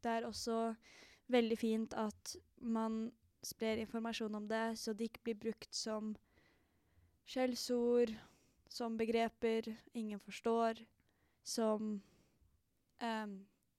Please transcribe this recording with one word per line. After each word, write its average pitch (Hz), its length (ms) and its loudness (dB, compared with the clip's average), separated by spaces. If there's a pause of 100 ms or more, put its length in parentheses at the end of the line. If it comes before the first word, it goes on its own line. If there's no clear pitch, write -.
Det 233 80 2
er 226 160 0
også 226 280 -2 (760)
veldig 233 280 6
fint 220 360 2
at - 380 -4 (260)
man 220 460 0 (380)
sprer 220 400 -2
informasjon 226 520 -4
om 208 120 -6
det, 220 180 0 (140)
så 226 160 -2
det 220 140 -2
ikke - 180 -16
blir 220 120 -2
brukt - 360 -6
som 214 380 -4 (1120)
skjellsord, 240 880 2 (560)
som 226 300 -4
begreper 226 680 2 (260)
ingen 214 260 -4
forstår, 226 600 0 (680)
som, 214 560 0 (1000)
ehm, 214 460 -4 (340)